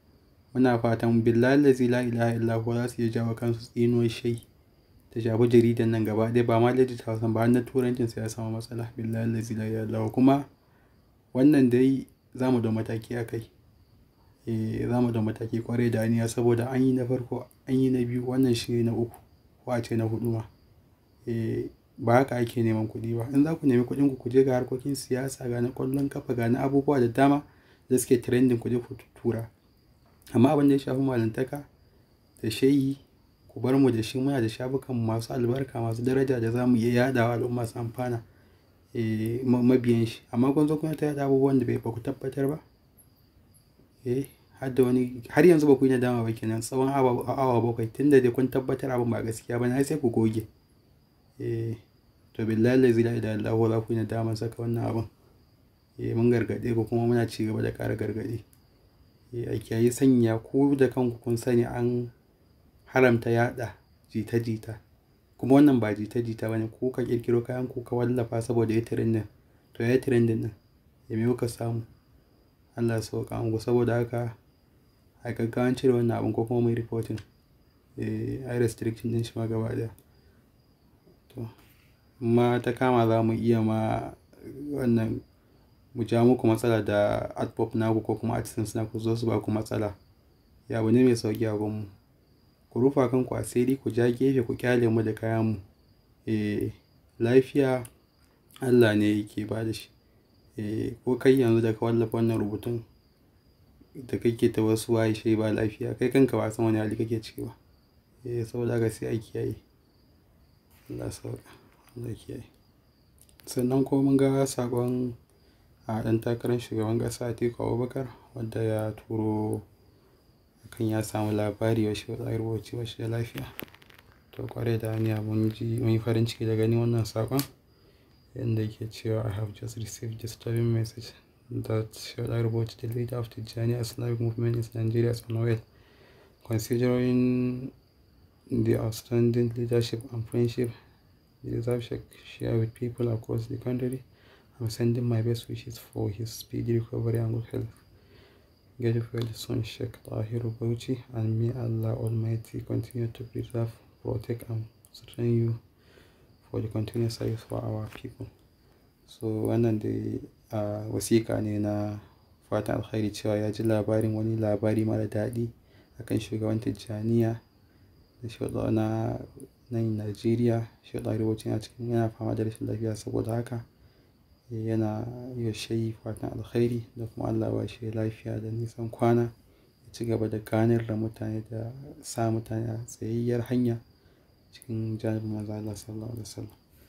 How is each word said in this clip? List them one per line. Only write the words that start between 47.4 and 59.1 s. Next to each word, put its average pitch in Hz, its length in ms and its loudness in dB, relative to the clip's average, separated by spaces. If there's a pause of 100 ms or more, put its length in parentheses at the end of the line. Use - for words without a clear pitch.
bakwai, 113 320 -2
tun 143 180 2
da 135 100 10
dai 123 120 4
kun 131 160 0
tabbatar 131 420 -2
abin 120 200 0
ba 110 120 -2
gaskiya 113 360 -6
ba 123 100 0
ne, 123 60 0
ai 139 100 4
sai 156 160 -2
ku 117 100 2
goge. 110 360 0 (920)
Eh, 113 380 -4 (560)
to, 113 140 -4
billahi 110 340 4
allazi 117 220 6
la 117 120 2
ilaha 110 240 -2
illa 110 120 -4
huwa, 113 180 4
za 113 120 2
ku 113 120 -4
yi 113 60 0
nadaman 113 380 -2
saka 113 260 -6
wannan 117 220 -2
abin. 113 220 -2 (920)
Eh, 117 180 -4
mun 117 140 4
gargaɗe 113 440 0
ku, 113 100 0
kuma 117 220 0
muna 117 220 2
ci 113 180 -4
gaba 110 160 -2
da 110 80 -2
ƙara 117 260 -4
gargaɗi. 110 480 -6 (880)